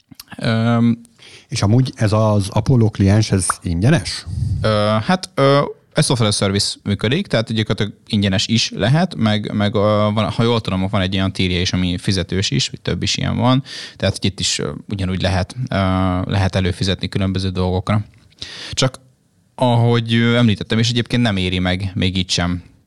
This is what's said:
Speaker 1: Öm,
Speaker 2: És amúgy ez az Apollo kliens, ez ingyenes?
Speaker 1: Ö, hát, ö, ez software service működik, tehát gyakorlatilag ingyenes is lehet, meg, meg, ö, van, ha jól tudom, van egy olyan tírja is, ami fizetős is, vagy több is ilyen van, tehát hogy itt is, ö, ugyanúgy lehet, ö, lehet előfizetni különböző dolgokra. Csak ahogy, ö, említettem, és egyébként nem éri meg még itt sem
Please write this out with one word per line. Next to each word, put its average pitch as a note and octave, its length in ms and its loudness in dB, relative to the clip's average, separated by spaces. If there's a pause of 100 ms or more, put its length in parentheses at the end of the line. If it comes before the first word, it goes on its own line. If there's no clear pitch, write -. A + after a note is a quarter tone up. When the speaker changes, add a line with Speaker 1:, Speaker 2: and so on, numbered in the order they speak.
(380)
Speaker 1:
Öm, A#2 600 2 (500)
Speaker 2:
És - 140 -4
amúgy A#2+ 340 4
ez G#2 160 0
az G#2+ 360 2
Apollo A2 420 2
kliens, G#2 400 4
ez G2 160 0 (160)
ingyenes? G2 640 0 (340)
Speaker 1:
Ö, A2 80 0 (340)
hát, F#3 320 -2
ö, C#3 260 4 (320)
ez D3+ 140 2
software A2+ 260 2
service G2 500 0
működik, A2+ 440 -2
tehát A2+ 260 -2
gyakorlatilag A2 400 -2 (140)
ingyenes G2 400 0
is - 280 0
lehet, D3+ 400 0
meg, G#2+ 380 -2
meg, G#2 220 0
ö, A2 40 0 (360)
van, G#2 160 0
ha - 120 -2
jól A#2 180 2
tudom, F#2+ 300 -2
van G#2 100 0
egy F#2 140 -2
olyan F#2+ 180 0
tírja F2+ 280 0
is, F#2 120 -2
ami F2+ 260 0
fizetős F#2+ 520 -2
is, C#3 180 -2
vagy - 120 -14
több F#2 220 -4
is G#2 140 -2
ilyen F2+ 200 -2
van, B2 260 2 (340)
tehát G2 200 0
hogy - 140 -4
itt - 100 -8
is, - 180 -2
ö, - 120 -4 (180)
ugyanúgy F#2+ 340 -4
lehet, F2+ 340 -2 (120)
ö, - 80 -4 (540)
lehet G2 240 0
előfizetni F#2 540 -2
különböző F#2+ 400 -2
dolgokra. F#2 560 -2 (680)
Csak - 280 -2 (540)
ahogy, A#2 600 2
ö, A#2 220 4
említettem, A2+ 420 2
és A2+ 120 2
egyébként A#2+ 320 0
nem G#2+ 140 2
éri F2+ 220 0
meg F#2 360 -2
még F#2+ 220 0
itt F2+ 140 -2
sem F2 320 -2 (240)